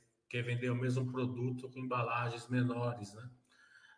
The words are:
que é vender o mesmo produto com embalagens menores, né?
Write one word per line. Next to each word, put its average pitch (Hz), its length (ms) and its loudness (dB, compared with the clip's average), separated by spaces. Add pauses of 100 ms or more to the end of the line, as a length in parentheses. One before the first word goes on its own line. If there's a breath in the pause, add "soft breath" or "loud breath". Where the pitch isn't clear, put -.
(280)
que 123 100 -2
é 120 40 2
vender 120 280 0
o 123 60 4
mesmo 127 340 2
produto 127 600 -2
com 131 100 -10
embalagens 120 680 0
menores, 120 680 2
né? - 140 -12 (680 loud breath)